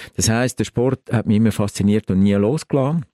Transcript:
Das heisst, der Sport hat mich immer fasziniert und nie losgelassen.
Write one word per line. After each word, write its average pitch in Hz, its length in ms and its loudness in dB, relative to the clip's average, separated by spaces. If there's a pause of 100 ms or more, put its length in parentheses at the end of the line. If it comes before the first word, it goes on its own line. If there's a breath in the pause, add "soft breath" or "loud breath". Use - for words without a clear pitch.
(160 loud breath)
Das - 140 0
heisst, 117 300 0
der 107 40 0
Sport - 480 -4
hat 113 140 0
mich 104 100 2
immer 110 160 2
fasziniert 101 580 0
und 95 100 2
nie 101 120 4
losgelassen. 139 800 -2